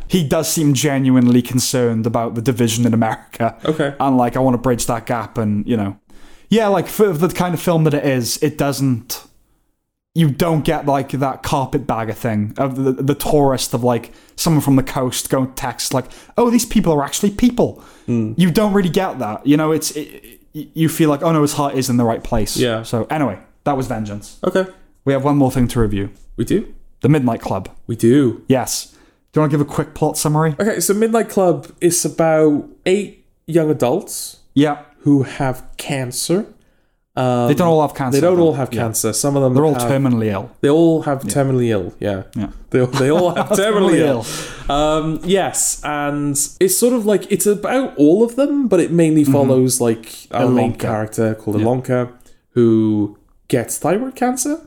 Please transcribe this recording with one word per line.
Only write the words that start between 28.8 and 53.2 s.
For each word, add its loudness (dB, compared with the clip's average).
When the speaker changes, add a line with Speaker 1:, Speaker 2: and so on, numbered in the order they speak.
Speaker 1:
Do 0
you 4
wanna 0
give 2
a 0
quick -6
plot -2
summary? 0
Speaker 2:
Okay, 0
so 0
Midnight 0
Club 0
is 0
about 2
eight -2
young 2
adults -4
Speaker 1:
Yeah. 2
Speaker 2:
who 4
have -6
cancer. -4
Um, 0
Speaker 1:
They 4
don't 2
all 4
have -2
cancer, -2
Speaker 2:
they 4
don't 4
Speaker 1:
though. 4
Speaker 2:
all 4
have -4
Speaker 1:
Yeah. -2
Speaker 2:
cancer. -2
Some -2
of 2
them 2
Speaker 1:
They're 4
all 2
Speaker 2:
have 0
Speaker 1:
terminally 0
ill. -4
Speaker 2:
They 2
all 4
have -4
Speaker 1:
Yeah. -6
Speaker 2:
terminally 0
ill, -2
yeah. -4
Speaker 1:
Yeah. -6
Speaker 2:
They, 2
they 0
all 2
have -2
Speaker 1:
<laughs> 2
Speaker 2:
terminally 2
Speaker 1:
Terminally 0
Speaker 2:
ill. 0
Um, 0
yes, -2
and -4
it's 2
sort 2
of -2
like, 0
it's -2
about 0
all 6
of 0
them, 0
but 4
it 0
mainly 4
Speaker 1:
Mm-hmm. 2
Speaker 2:
follows, 2
like, -2
our 0
main 2
Speaker 1:
Ilonka. -12
Speaker 2:
character -2
called -4
Speaker 1:
Yeah. 0
Speaker 2:
Ilonka, -2
who 2